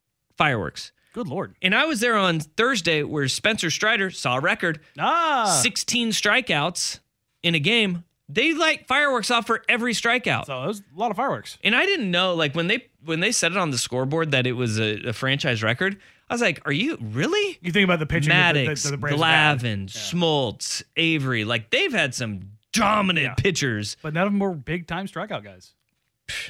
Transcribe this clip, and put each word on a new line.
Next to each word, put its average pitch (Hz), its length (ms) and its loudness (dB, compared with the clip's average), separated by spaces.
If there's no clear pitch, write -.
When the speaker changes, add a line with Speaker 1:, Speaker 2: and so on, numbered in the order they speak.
Speaker 1:
fireworks. 117 560 0
Speaker 2:
Good 226 140 -6
Lord. 135 340 -6
Speaker 1:
And 185 140 2
I 277 120 4
was 294 140 -2
there 233 160 2
on 180 240 2
Thursday 170 600 0
where 143 260 -2
Spencer - 420 0
Strider 208 400 0
saw 127 260 -2
a 135 40 0
record. 170 400 0
Speaker 2:
Ah. 247 640 2
Speaker 1:
Sixteen 226 480 -2
strikeouts 185 880 0
in 170 120 2
a 160 40 2
game. 185 460 0
They 269 260 0
light 311 320 0
fireworks 269 440 2
off 233 180 2
for 226 200 -2
every 233 240 0
strikeout. 220 540 0
Speaker 2:
So 131 160 -6
it 139 60 -4
was 202 120 -6
a 147 180 -18
lot 233 120 0
of 196 60 -4
fireworks. 202 480 -4
Speaker 1:
And 208 100 4
I 285 100 4
didn't 320 280 0
know, 180 240 2
like, 147 180 0
when 170 140 0
they, 240 180 -2
when 160 140 -2
they 202 140 0
said 170 180 2
it 185 80 0
on 165 140 0
the 120 60 -2
scoreboard 139 520 -2
that 127 160 2
it 127 60 0
was 117 260 0
a, 107 300 0
a 117 40 -2
franchise 131 520 0
record, 180 340 0
I - 60 -2
was 240 60 -2
like, 196 240 0
"Are 151 80 -2
you 220 280 0
really?" 277 600 -2
Speaker 2:
You 170 120 -4
think 202 120 4
about 175 140 4
the 156 80 -2
pitching 151 220 0
that 175 240 6
the, 147 80 2
Speaker 1:
Maddox, 139 240 -2
Speaker 2:
that 143 80 -2
the 143 60 -6
Braves 147 220 0
have 156 400 4
had. - 0 -
Speaker 1:
Glavine, 101 320 -4
Speaker 2:
Yeah. - 80 -10
Speaker 1:
Smoltz, 156 840 0
Avery, 139 480 2
like, 117 260 -2
they've 330 220 2
had 156 220 0
some 101 380 -6
dominant 202 540 2
Speaker 2:
Yeah. 98 80 -6
Speaker 1:
pitchers. 123 680 -2
Speaker 2:
But 151 140 -8
none 180 140 2
of 208 40 -2
them 202 60 0
were 196 160 -2
big 156 320 -8
time 185 220 -8
strikeout 175 340 -8
guys. 95 300 -20